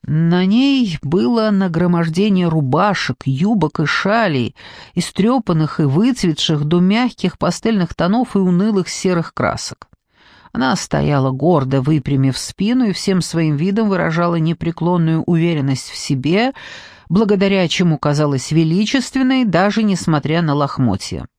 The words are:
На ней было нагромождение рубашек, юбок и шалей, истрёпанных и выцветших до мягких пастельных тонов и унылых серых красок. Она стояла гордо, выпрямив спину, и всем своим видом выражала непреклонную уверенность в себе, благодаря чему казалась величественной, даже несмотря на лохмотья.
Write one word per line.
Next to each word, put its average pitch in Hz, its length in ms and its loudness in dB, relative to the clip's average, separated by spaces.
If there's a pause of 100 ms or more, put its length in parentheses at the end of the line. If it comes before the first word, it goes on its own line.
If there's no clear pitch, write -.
На 165 420 2
ней 240 560 2
было 220 480 0
нагромождение 175 960 2
рубашек, 160 760 0
юбок 165 560 0
и 151 60 0
шалей, 190 720 0 (380)
истрёпанных 180 880 0
и 156 40 2
выцветших 160 800 0
до 170 160 2
мягких 202 580 0
пастельных 185 560 -2
тонов 214 400 -2
и 202 40 2
унылых 185 500 0
серых 180 440 -2
красок. - 560 -6 (640)
Она 247 240 0
стояла 143 540 0
гордо, 139 500 0
выпрямив 135 560 0
спину, 240 500 -2
и 196 60 0
всем 185 300 -2
своим 160 340 0
видом 202 320 0
выражала 170 480 0
непреклонную 165 840 0
уверенность 160 680 0
в - 60 -14
себе, 156 560 -2 (560)
благодаря 196 600 2
чему 170 280 2
казалась 147 540 0
величественной, 247 920 0
даже 202 380 2
несмотря 170 600 0
на 151 120 0
лохмотья. 120 720 -2 (120)